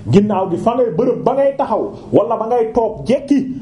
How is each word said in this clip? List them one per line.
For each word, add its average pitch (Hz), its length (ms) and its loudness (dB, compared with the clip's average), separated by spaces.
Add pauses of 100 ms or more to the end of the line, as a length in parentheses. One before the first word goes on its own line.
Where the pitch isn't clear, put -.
(120)
ginnaaw 190 380 4
gi - 80 -2
fa 233 180 0
ngay, 247 220 2
bërëb 240 260 0
ba 247 100 2
ngay 277 240 0
taxaw, 226 260 -2 (280)
wala 233 260 2
ba 214 100 -6
ngay 226 260 0
toog, 214 320 -2
jekki, 269 340 0 (220)